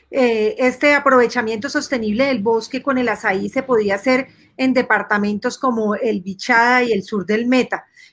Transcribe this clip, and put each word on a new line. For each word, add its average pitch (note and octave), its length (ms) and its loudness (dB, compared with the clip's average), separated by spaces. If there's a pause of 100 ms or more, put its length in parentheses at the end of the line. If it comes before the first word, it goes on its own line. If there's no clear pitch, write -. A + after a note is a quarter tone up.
(100)
eh, A3+ 480 0
este B3+ 360 2
aprovechamiento B3 760 2
sostenible B3+ 580 -2
del B3+ 160 -2
bosque A3+ 400 -2
con C4+ 140 -2
el B3+ 120 0
azaí G3+ 400 -2
se C4 140 -4
podía G#3+ 340 0
hacer C4 320 0 (280)
en C4 160 0
departamentos G#3 840 0
como A3 380 -2
el G#3 240 -2
Bichada A#3 640 2
y A#3 80 -2
el G3+ 100 0
sur F#3+ 240 -6
del A3 200 0
Meta. B3 400 0 (260)